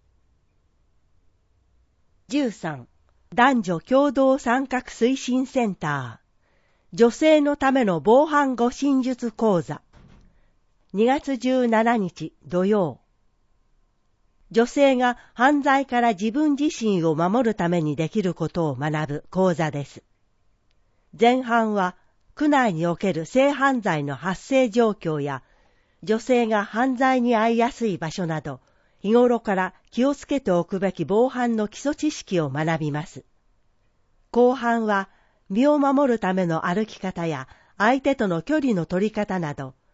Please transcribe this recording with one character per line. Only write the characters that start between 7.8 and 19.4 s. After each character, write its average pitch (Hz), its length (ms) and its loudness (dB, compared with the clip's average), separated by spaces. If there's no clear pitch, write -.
の 175 160 0
防 240 260 6
犯 285 300 0
護 240 120 2
身 269 340 0
術 240 300 -6
講 196 300 0
座。 - 180 -12
二 208 140 2
月 269 320 -2
十 254 280 0
七 226 300 2
日 175 380 -6
土 175 200 -2
曜。 196 340 0
女 226 160 2
性 269 300 2
が 247 200 0
犯 277 300 2
罪 269 240 2
か 240 140 -2
ら 233 100 2
自 208 200 -2
分 294 260 0
自 285 80 -2
身 208 400 0
を 160 100 2
守 190 340 0
る 214 60 0
た 170 160 -2
め 175 100 2
に 151 160 -2
で 160 140 -4
き 214 120 -2
る 180 120 -2
こ 156 160 -6
と 170 180 -2
を 139 60 -4
学 151 340 -4
ぶ 147 220 -8
講 185 240 2